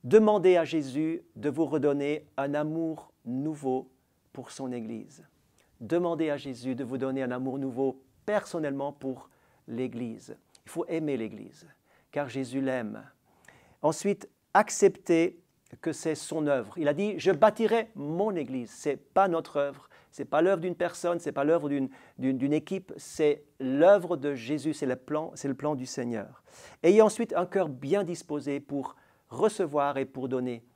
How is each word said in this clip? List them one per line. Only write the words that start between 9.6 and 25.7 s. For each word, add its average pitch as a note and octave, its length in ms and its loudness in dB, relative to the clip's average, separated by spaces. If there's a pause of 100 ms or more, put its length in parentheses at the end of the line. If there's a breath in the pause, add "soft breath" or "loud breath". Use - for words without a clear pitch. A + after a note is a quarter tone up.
l'Église. A#2 680 -8 (280)
Il - 40 -20
faut E3 180 -6
aimer D#3 300 -2
l'Église, G#2+ 480 -10 (460 soft breath)
car C#3+ 180 -4
Jésus C3 320 -4
l'aime. A#2 400 -4 (800 soft breath)
Ensuite, E3 480 0 (240)
acceptez F#3 880 4 (420)
que D#3+ 120 -4
c'est D#3+ 220 -4
son D#3 320 -4
œuvre. B2 300 -2
Il D3 120 0
a D3+ 40 2
dit, « G3 240 -2
Je F3 140 2
bâtirai G#3+ 640 4
mon E3+ 400 -2
Église. » B2+ 400 -6
C'est C#3+ 220 -4
pas F#3+ 320 2
notre E3 260 -2
œuvre, C#3+ 340 -4 (220 soft breath)
c'est B2+ 140 -10
pas D3+ 160 2
l'œuvre F3+ 200 4
d'une F3+ 140 -4
personne, E3+ 440 -2
c'est D#3+ 120 -6
pas C#3 140 0
l'œuvre D3+ 240 2
d'une, C#3 180 0 (300 loud breath)
d'une, C3 200 0
d'une C#3 160 0
équipe, F3+ 440 -4
c'est - 480 0 (140)
l'œuvre E3 580 4
de C#3 180 -4
Jésus, C#3 380 -4
c'est D3 120 -4
le B2+ 120 -2
plan, D3+ 360 -6
c'est - 140 -8
le C#3 60 -2
plan D3 220 -4